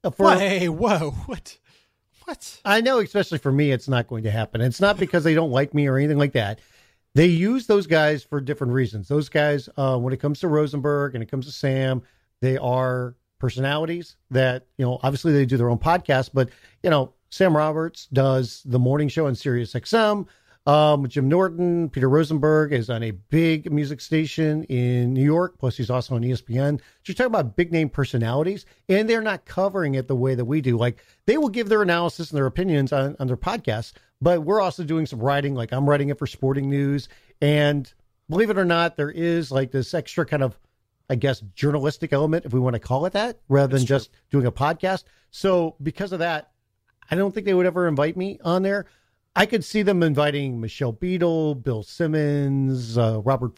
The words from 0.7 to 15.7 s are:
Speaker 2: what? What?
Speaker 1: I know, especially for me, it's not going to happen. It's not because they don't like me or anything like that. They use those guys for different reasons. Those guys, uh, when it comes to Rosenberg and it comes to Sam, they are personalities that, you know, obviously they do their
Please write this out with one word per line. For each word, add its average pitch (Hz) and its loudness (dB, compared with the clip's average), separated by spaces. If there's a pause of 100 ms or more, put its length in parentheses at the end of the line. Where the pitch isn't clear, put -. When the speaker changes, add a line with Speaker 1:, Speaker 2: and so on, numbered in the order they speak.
Speaker 2:
what? - -12 (640)
What? - -14
Speaker 1:
I 202 4
know, 247 2
especially 190 -2
for 139 -2
me, 143 2
it's 131 -2
not 123 0
going 113 -8
to 110 -2
happen. 110 -4
It's 120 0
not 202 2
because 180 0
they 165 4
don't 160 2
like 139 0
me 147 2
or 131 2
anything 143 2
like 143 2
that. 107 -2 (560)
They 156 8
use 190 2
those 202 2
guys 151 2
for 147 -6
different 135 -4
reasons. 107 -2
Those 143 -2
guys, 147 0
uh, 131 0
when 123 -2
it 131 -6
comes 147 -2
to 185 -2
Rosenberg 143 0
and 113 -6
it 110 -10
comes 131 -6
to 143 -18
Sam, 131 -2 (360)
they 131 0
are 127 -2 (240)
personalities 151 -4 (140)
that, 127 0 (100)
you 131 0
know, 123 -2
obviously 139 0
they 139 4
do 127 0
their 120 2